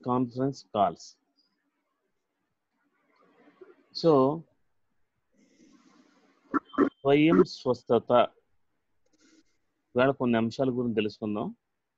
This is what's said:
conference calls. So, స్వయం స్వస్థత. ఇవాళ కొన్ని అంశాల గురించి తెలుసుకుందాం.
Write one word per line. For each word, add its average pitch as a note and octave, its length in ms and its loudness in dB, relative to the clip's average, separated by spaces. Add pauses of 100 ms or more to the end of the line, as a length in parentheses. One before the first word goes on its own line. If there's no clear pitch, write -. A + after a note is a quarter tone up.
conference B2+ 520 -4 (160)
calls. F2+ 320 -2 (3000)
So, E3 100 4 (3000)
స్వయం D3+ 400 4 (160)
స్వస్థత. A#2+ 540 -2 (1800)
ఇవాళ B2+ 160 2 (120)
కొన్ని A#2+ 200 0
అంశాల C3 360 -4
గురించి A#2 240 -4
తెలుసుకుందాం. G#2+ 460 -8 (500)